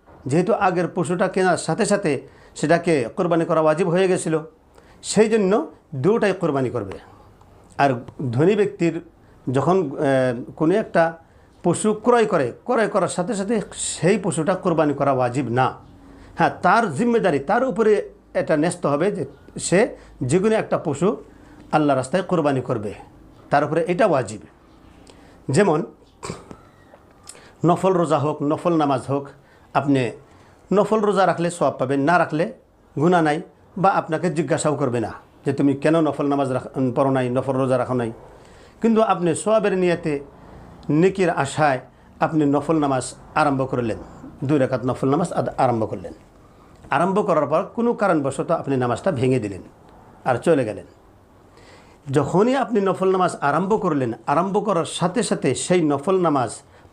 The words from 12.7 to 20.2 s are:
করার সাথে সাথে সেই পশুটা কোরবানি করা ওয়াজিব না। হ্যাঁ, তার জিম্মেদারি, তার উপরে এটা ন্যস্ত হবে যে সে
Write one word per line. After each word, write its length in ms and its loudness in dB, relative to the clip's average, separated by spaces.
করার 200 0
সাথে 260 -4
সাথে 260 -2
সেই 480 0
পশুটা 320 -2
কোরবানি 400 0
করা 180 0
ওয়াজিব 360 0
না। 260 0
হ্যাঁ, 140 2
তার 320 2
জিম্মেদারি, 440 2
তার 260 0
উপরে 460 0
এটা 220 0
ন্যস্ত 300 -2
হবে 260 0
যে 120 -6
সে 380 0